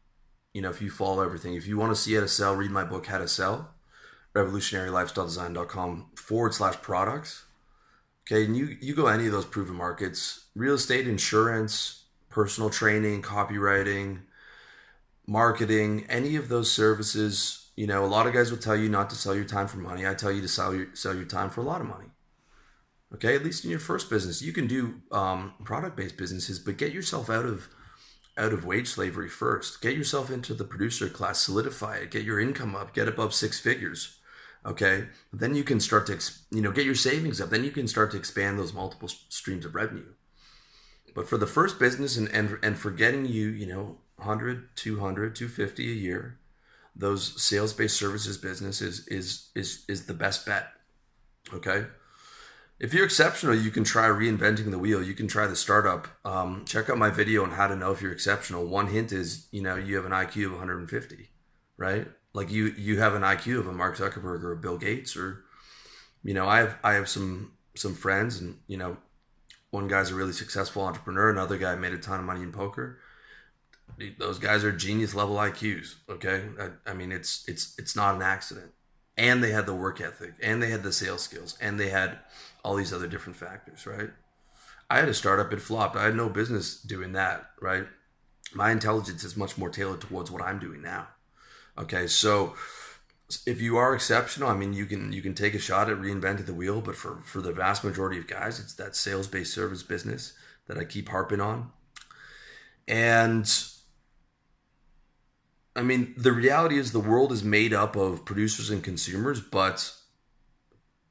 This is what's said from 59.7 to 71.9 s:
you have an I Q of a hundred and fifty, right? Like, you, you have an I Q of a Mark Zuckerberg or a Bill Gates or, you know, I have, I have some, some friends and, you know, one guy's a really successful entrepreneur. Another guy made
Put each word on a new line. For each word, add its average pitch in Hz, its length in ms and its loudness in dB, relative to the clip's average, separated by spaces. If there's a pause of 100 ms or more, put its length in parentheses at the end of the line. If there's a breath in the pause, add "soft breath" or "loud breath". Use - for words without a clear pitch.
you 98 220 -2
have 92 80 -2
an 92 80 -2
I 95 120 2
Q 101 220 -2
of 92 80 -6
a - 20 -10
hundred 90 220 -4
and 85 100 -10
fifty, 107 400 -8 (480)
right? 95 300 0 (260)
Like, 98 160 -4
you, 107 260 2
you 104 240 2
have 107 140 6
an 101 100 0
I 95 120 4
Q 120 240 -2
of 92 80 -2
a 92 40 -8
Mark 92 260 -2
Zuckerberg 92 460 -4
or 87 100 -4
a 82 40 -6
Bill 87 220 -6
Gates 107 360 -4
or, 95 280 -8 (800 loud breath)
you 98 100 -4
know, 95 140 2
I 104 100 6
have, 107 260 4
I 104 100 6
have 101 140 2
some, 95 440 -4 (240)
some 95 180 -4
friends 98 480 0
and, 87 240 -10
you 98 120 -8
know, 90 200 -6 (720)
one 101 180 -4
guy's 95 220 4
a 92 60 -4
really 95 180 -2
successful - 480 -4
entrepreneur. 95 480 2
Another 95 280 0
guy 90 180 0
made 92 180 -4